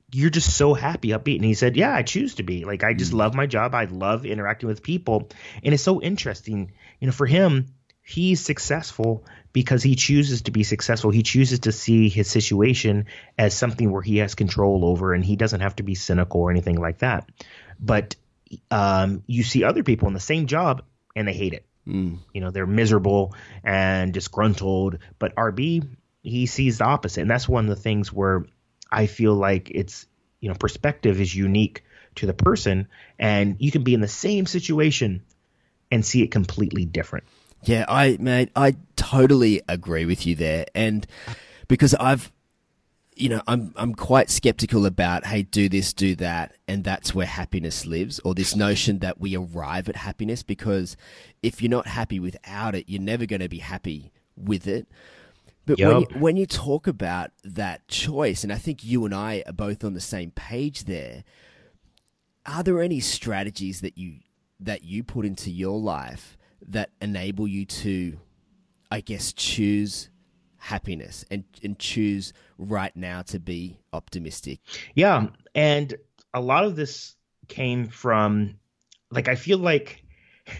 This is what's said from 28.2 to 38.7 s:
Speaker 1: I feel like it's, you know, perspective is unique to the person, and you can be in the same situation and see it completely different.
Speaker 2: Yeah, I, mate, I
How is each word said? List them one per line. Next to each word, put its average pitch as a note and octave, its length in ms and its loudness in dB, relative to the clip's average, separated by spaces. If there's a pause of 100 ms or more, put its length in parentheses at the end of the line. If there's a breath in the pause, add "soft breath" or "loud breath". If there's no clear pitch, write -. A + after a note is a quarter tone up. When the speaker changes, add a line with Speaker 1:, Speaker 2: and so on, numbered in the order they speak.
Speaker 1:
I G#2+ 140 2
feel G#2+ 280 2
like G2 360 0
it's, - 360 -6 (340)
you G#2+ 80 -6
know, F#2 60 -2
perspective D3 680 0
is F#2 140 -2
unique G#2+ 500 2 (320 soft breath)
to G#2+ 100 -4
the F#2 80 -2
person, G2+ 520 2 (320 loud breath)
and G2+ 400 2
you C#3 140 0
can D3 100 0
be B2 120 4
in A2+ 60 4
the G#2 80 0
same F#3+ 380 -2
situation D3+ 760 0 (680)
and A2+ 140 2
see B2+ 180 2
it - 80 2
completely F#2+ 540 -2
different. E2 400 -6 (400 soft breath)
Speaker 2:
Yeah, A2+ 240 2
I, C3 320 4
mate, B2+ 340 2
I C#3 220 4 (180)